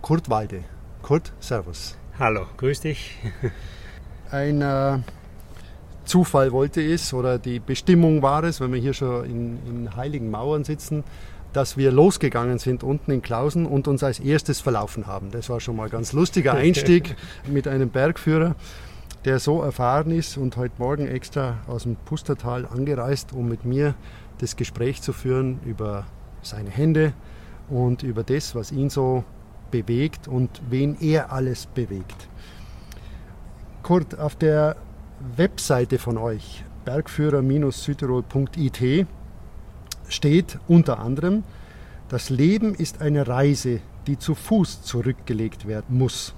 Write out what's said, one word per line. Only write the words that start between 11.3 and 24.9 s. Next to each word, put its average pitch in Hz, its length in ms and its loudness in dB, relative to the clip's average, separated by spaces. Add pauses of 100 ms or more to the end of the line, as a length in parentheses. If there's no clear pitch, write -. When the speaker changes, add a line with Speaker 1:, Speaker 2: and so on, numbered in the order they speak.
Speaker 1:
dass 139 240 2
wir 135 160 6
losgegangen 127 680 6
sind 127 240 -2
unten 147 300 0
in 123 100 2
Klausen 143 420 0
und 143 220 2
uns 139 160 2
als 135 160 0
erstes 139 420 2
verlaufen 104 460 -2
haben. 95 240 -8
Das 113 180 -8
war 120 120 -2
schon 117 160 -4
mal 110 80 -4
ein 107 60 -6
ganz 113 220 -4
lustiger 143 420 4
Speaker 2:
<laughs> - 0 -
Speaker 1:
Einstieg 160 600 6 (320)
mit 139 220 0
einem 135 220 2
Bergführer, 160 680 2 (680)
der 131 140 4
so 151 240 2
erfahren 143 480 2
ist 165 260 0
und 131 200 -2
heute 123 220 -2
Morgen 139 280 0
extra 127 520 -2 (100)
aus 120 160 -6
dem 117 100 -2
Pustertal 123 720 -4
angereist, 131 680 -2
um 120 160 -2
mit 113 160 -4
mir 135 300 2 (440)
das - 180 -4
Gespräch 120 440 -4